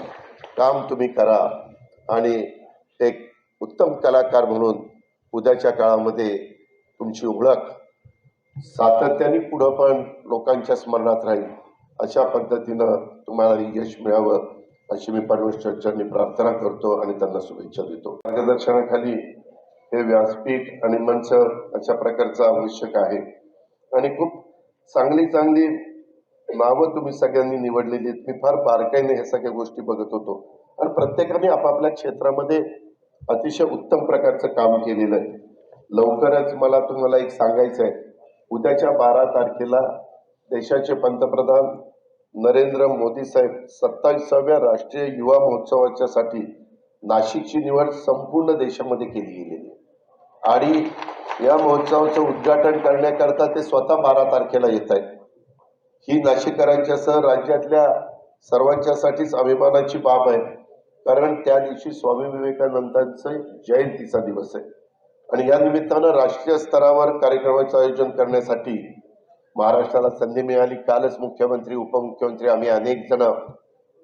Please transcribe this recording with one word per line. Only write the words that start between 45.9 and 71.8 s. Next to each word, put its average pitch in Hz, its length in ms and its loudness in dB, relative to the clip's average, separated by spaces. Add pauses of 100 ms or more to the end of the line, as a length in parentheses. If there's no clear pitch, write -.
साठी 117 340 -2 (600)
नाशिकची 110 560 -2
निवड 143 320 0
संपूर्ण 156 680 -2
देशामध्ये 123 480 -4
केली 92 360 -10
गेलेली 80 280 -14
आहे - 840 -6
आणि - 960 -2
या 147 100 6
महोत्सवाचं 151 640 2
उद्घाटन 151 580 2
करण्याकरता 147 680 2
ते 151 160 -2
स्वतः 135 340 2
बारा 135 360 4
तारखेला 123 400 2
येत 104 200 -2
आहेत. 98 100 2 (1080)
ही 147 140 2
नाशिककरांच्यासह 143 1000 2
राज्यातल्या 147 640 2 (560)
सर्वांच्यासाठीच 143 920 0
अभिमानाची 139 640 2
बाब 127 300 4
आहे, 117 100 4 (680)
कारण 147 340 4
त्या 135 180 4
दिवशी 139 340 -4
स्वामी 123 360 -2
विवेकानंदांचं 135 1120 -2 (280)
जयंतीचा 123 520 0
दिवस 101 340 -8
आहे - 100 -12 (640)
आणि 127 220 -2
या 143 80 6
निमित्तानं 156 540 2
राष्ट्रीय 147 460 2
स्तरावर 147 580 4
कार्यक्रमाचं 135 640 2
आयोजन 131 320 2
करण्यासाठी 123 680 -2 (800)
महाराष्ट्राला 120 540 2
संधी 120 320 -4
मिळाली. 127 360 0
कालच 127 400 0
मुख्यमंत्री, 123 580 -2
उपमुख्यमंत्री, 120 720 -4